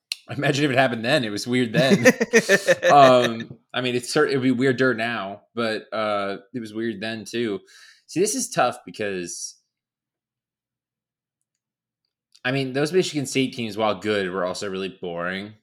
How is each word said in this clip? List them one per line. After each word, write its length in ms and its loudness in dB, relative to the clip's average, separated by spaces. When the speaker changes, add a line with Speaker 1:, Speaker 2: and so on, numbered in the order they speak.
Speaker 1:
Imagine 340 0
if 60 2
it 80 0
happened 260 -2
then. 180 0
It 60 -4
was 180 -8
weird 280 0
then. 360 4
Speaker 2:
<laughs> 800 2
Speaker 1:
Um, 680 6
I 80 -4
mean, 120 -2
it's 160 -4
cer-, 160 2
it'd 140 0
be 120 4
weirder 420 2
now, 480 -6
but, 380 -4
uh, 460 -2
it 60 -8
was 120 -12
weird 300 -6
then 240 -8
too. 340 -4
See, 140 -4
this 140 0
is 140 -6
tough 380 0
because, 720 -8
I 80 -2
mean, 200 -2
those 200 0
Michigan 340 0
State 280 0
teams, 220 -8
while 200 0
good, 340 0
were 160 -2
also 240 -6
really 300 -6
boring. 640 -6